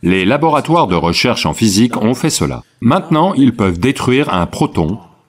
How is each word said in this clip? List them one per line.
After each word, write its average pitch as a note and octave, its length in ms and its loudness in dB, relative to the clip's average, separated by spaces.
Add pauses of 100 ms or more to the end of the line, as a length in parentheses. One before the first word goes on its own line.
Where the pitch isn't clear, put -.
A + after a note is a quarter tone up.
les F#2 220 2
laboratoires D3 640 0
de F2+ 80 0
recherche E2+ 500 0
en D#2 80 -2
physique A2 420 2
ont A#2 180 0
fait D#3 160 -2
cela. C2+ 320 -4 (180)
Maintenant, E3 520 0
ils C3 220 4
peuvent F#2 240 0
détruire C3 560 0
un F2+ 100 0
proton F#2 540 -2 (300)